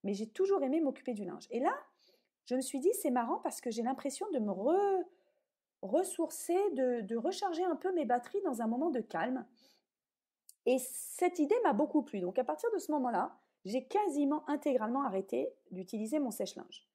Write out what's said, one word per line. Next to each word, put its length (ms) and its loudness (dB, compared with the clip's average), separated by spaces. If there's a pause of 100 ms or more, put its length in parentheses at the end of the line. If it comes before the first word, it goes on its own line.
Mais 80 0
j'ai 140 -4
toujours 360 2
aimé 160 2
m'occuper 340 0
du 120 -4
linge. 260 -10
Et 80 -2
là, 160 2 (720)
je 100 -2
me 60 2
suis 180 -4
dit, 140 4
c'est 180 0
marrant 280 2
parce 200 -4
que 120 -4
j'ai 120 -2
l'impression 480 -2
de 80 0
me 120 0
re-, 520 2 (840)
ressourcer, 720 0 (160)
de, 280 2
de 140 -4
recharger 480 0
un 120 2
peu 180 -2
mes 120 2
batteries 380 0
dans 180 -2
un 60 0
moment 220 0
de 100 0
calme. 460 -2 (1200)
Et 140 4
cette 600 -2
idée 240 4
m'a 100 4
beaucoup 280 2
plu. 180 -8
Donc, 200 -2
à 40 0
partir 300 -2
de 60 0
ce 120 -6
moment-là, 460 0 (280)
j'ai 200 -2
quasiment 640 0
intégralement 540 0
arrêté 500 -2 (180)
d'utiliser 480 -4
mon 120 0
sèche-linge. 640 -10